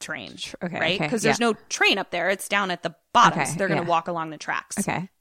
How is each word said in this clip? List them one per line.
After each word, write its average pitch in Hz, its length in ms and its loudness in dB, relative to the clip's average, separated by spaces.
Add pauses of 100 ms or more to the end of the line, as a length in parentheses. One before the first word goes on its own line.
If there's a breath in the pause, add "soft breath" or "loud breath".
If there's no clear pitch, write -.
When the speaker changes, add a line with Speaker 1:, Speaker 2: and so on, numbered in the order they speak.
Speaker 1:
train," 139 360 -12
Speaker 2:
Tr-, - 260 -12
okay, 175 180 -4
Speaker 1:
right? 175 200 2
Speaker 2:
okay, 156 80 0
Speaker 1:
'Cause 214 140 -2
there's - 180 2
Speaker 2:
yeah. 240 60 2
Speaker 1:
no 220 80 2 (160)
train 381 280 2
up 185 120 -6
there. 175 180 -2
It's 196 200 -2
down 202 220 2
at 175 120 -6
the 160 120 -4 (180)
bottom. 233 280 6
Speaker 2:
Okay, 135 100 0
Speaker 1:
So 147 60 -4
they're 190 120 0
gonna 170 140 0
Speaker 2:
yeah. 170 60 -2
Speaker 1:
walk 165 200 2
along 165 220 -4
the 151 80 -12
tracks. - 400 -6
Speaker 2:
Okay. 190 300 -4 (120)